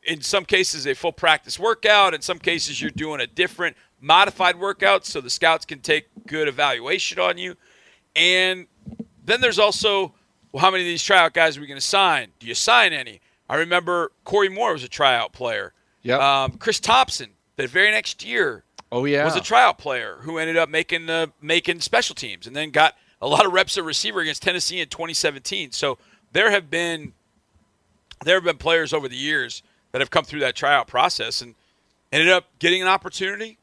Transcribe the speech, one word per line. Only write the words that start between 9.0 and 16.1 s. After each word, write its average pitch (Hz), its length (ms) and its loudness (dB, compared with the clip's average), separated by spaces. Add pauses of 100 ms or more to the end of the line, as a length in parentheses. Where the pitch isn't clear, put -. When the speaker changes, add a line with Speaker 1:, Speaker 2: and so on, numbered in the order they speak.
Speaker 1:
then 233 160 2
there's 220 180 2
also, 202 540 2 (380)
well, 135 100 -2
how 185 100 6
many 185 120 -2
of 175 40 -4
these 170 160 -4
tryout 180 300 4
guys 160 240 2
are 143 40 -16
we 147 60 -18
gonna 139 140 -12
sign? 165 480 2 (100)
Do 117 80 -16
you 120 80 -8
sign 220 380 4
any? 120 280 -10 (280)
I 131 80 -2
remember 170 540 -2 (120)
Corey 196 260 0
Moore 202 240 -2
was 139 100 -8
a 127 60 -14
tryout 123 440 0
player. 110 400 -6 (300)
Speaker 2:
Yep. 123 180 0